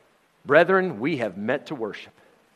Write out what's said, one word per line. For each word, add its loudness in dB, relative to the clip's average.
brethren, 4
we -2
have -4
met -4
to -8
worship. -10